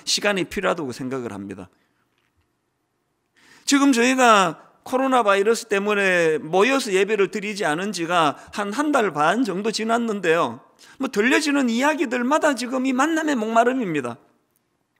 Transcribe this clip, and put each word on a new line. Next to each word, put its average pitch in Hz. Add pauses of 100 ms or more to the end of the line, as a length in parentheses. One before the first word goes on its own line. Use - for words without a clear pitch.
시간이 196
필요하다고 175
생각을 127
합니다. 98 (1900)
지금 277
저희가 233 (220)
코로나 262
바이러스 202
때문에 196
모여서 208
예배를 196
드리지 202
않은 175
지가 165 (160)
한, 202
한 294
달 214
반 170
정도 202
지났는데요. 202 (380)
뭐 254
들려지는 277
이야기들마다 269
지금 247
이 262
만남의 311
목마름입니다. 220 (800)